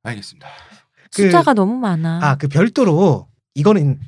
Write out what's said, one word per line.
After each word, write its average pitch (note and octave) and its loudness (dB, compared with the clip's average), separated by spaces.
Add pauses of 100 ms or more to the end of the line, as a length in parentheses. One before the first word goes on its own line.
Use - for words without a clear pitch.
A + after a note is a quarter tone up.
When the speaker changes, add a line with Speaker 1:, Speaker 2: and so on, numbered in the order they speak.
Speaker 1:
알겠습니다. G#2+ -16 (680)
Speaker 2:
그 - -2
Speaker 3:
숫자가 F#3+ 4
너무 G#3 0
많아. E3 -4
Speaker 2:
아, C#3+ 0
그 C#3+ -6
별도로 E3+ 0 (260)
이거는 D3+ 0